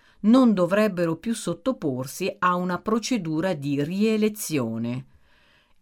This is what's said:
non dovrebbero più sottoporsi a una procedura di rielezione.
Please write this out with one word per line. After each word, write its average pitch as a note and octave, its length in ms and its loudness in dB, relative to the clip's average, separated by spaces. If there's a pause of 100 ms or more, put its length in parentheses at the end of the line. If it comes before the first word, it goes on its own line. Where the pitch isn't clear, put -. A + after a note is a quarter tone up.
(200)
non A#3 340 6
dovrebbero F3+ 600 2
più A3+ 180 -6
sottoporsi E3+ 1040 -4
a F3+ 160 0
una F3+ 240 -2
procedura F#3+ 760 -2
di C#3+ 280 -2
rielezione. D#3 1200 -2 (760)